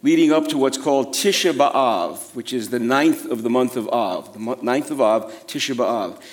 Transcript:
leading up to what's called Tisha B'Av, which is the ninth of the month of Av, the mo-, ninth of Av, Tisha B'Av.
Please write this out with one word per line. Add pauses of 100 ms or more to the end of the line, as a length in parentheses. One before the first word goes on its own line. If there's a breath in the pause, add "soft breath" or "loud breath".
leading
up
to
what's
called
Tisha
B'Av,
which
is
the
ninth
of
the
month
of
Av,
the
mo-,
ninth
of
Av, (140 loud breath)
Tisha
B'Av. (140 loud breath)